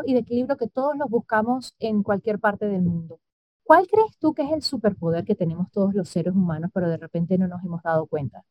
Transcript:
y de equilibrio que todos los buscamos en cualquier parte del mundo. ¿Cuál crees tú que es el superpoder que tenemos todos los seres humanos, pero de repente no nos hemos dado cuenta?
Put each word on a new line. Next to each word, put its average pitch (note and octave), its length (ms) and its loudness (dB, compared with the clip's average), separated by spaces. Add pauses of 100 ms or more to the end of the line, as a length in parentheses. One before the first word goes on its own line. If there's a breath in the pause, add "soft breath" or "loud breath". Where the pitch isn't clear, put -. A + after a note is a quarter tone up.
y B3+ 100 2
de B3 60 4
equilibrio B3 360 -2
que B3 100 -4
todos C#4 320 -2
los C#4+ 100 -2
buscamos A3+ 680 -2
en G#3+ 240 0
cualquier G#3 380 -2
parte G#3 260 0
del F3+ 160 0
mundo. E3+ 380 -2 (420)
¿Cuál F4 240 6
crees A4 320 2
tú D#4 160 0
que D#4 80 -2
es C#4 80 -4
el D#4 120 -2
superpoder F3 640 0
que G#3+ 120 0
tenemos E3+ 340 -2
todos G3 240 0
los F#3+ 140 -2
seres F3+ 260 -2
humanos, F3 400 0
pero F3+ 140 0
de E3 80 0
repente E3+ 420 -2
no F#3 80 2
nos F3+ 160 -8
hemos E3+ 220 -6
dado D#3+ 220 0
cuenta? D3 440 -6